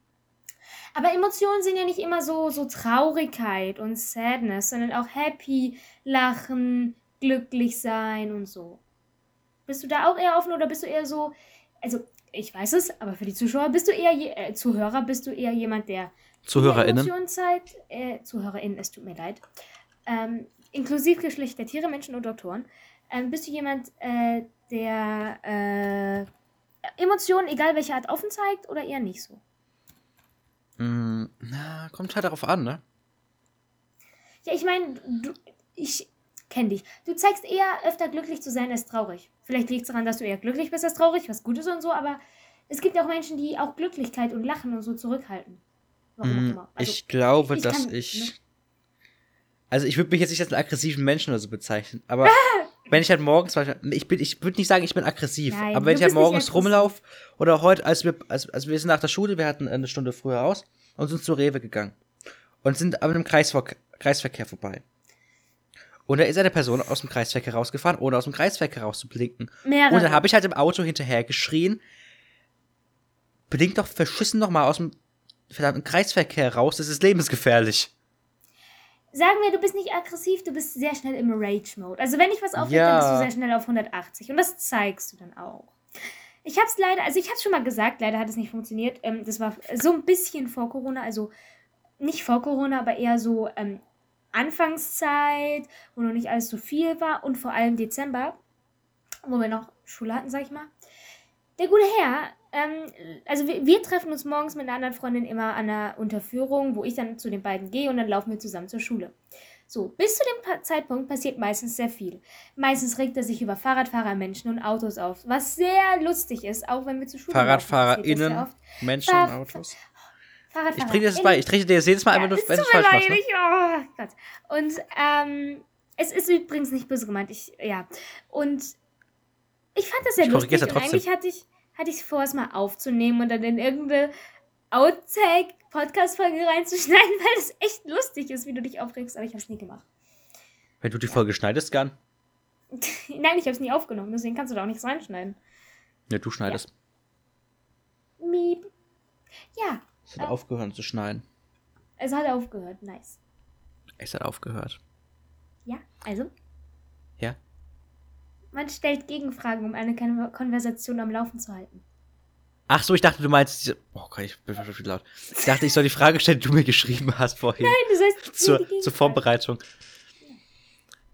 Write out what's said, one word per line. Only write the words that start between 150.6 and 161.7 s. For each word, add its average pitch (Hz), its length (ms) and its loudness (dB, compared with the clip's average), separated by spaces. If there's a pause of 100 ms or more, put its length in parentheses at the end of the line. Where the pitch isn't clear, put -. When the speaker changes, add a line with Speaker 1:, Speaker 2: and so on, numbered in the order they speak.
Speaker 2:
zu 107 80 -14
schneiden. 107 400 -6 (760)
Speaker 1:
es 269 160 -6
hat 294 160 -2
aufgehört, 208 540 -8
nice. - 360 -20 (800)
Speaker 2:
Es - 160 -14
hat - 80 -10
aufgehört. - 580 -10 (840)
Speaker 1:
Ja, 240 120 -12 (280)
also? 214 260 -8 (880)
Speaker 2:
Ja? 120 180 -8 (1160)
Speaker 1:
Man 285 160 -8
stellt 285 380 -4
Gegenfragen, 247 580 -6
um 220 100 -6
eine 226 200 -4
Kon-, 233 380 -2
Konversation 240 680 -4
am 220 100 -6
Laufen 233 280 -6
zu - 140 -14
halten. 185 320 -18 (800)